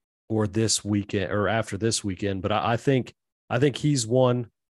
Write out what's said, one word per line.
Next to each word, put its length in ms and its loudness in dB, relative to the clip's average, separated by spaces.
or 180 0
this 380 0
weekend 480 -2
or 160 0
after 300 -2
this 260 -2
weekend. 380 -4
But 100 -2
I, 220 0
I 40 0
think, 380 0
I 100 0
think 180 2
he's 280 0
one. 420 2